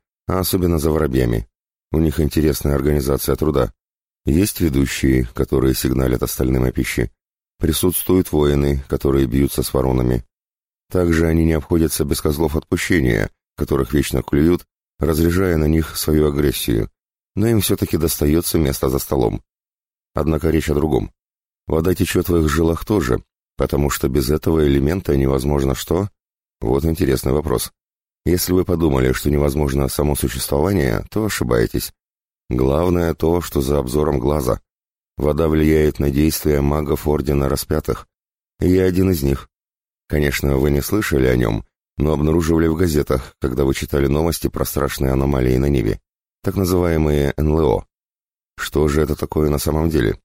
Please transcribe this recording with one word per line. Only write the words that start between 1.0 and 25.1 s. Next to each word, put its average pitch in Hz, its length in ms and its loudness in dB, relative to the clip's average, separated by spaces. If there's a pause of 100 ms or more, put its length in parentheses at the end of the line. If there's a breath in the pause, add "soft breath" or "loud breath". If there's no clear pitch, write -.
У 78 60 0
них 80 220 0
интересная 73 540 0
организация 69 600 0
труда. 69 360 0 (520)
Есть 87 360 0
ведущие, 65 640 0 (100)
которые 65 400 0
сигналят 64 480 0
остальным 64 420 -2
о 62 80 0
пище. 60 380 -4 (480)
Присутствуют 90 760 0
воины, 71 560 2
которые 69 380 0
бьются 67 360 0
с - 100 -6
воронами. 64 540 0 (640)
Также 85 360 2
они 82 180 2
не 80 80 4
обходятся 80 520 0
без 69 160 -2
козлов 78 360 -2
отпущения, 71 720 0 (260)
которых 67 380 -2
вечно 69 280 0
клюют, 80 440 2 (320)
разряжая 85 580 0
на 78 100 2
них 80 300 0
свою 76 320 2
агрессию. 67 640 -2 (440)
Но 101 120 0
им 117 140 2
всё-таки - 360 -2
достаётся 80 640 0
место 69 300 0
за 67 100 -2
столом. 57 440 -2 (720)
Однако 78 360 0
речь 78 200 0
о 71 40 0
другом. 71 380 0 (540)
Вода 82 280 0
течёт 90 340 -2
в 87 80 2
их 78 120 2
жилах 82 360 0
тоже, 65 380 -2 (340)
потому 69 340 0
что - 180 -2
без 65 220 0
этого 78 360 0
элемента 71 500 0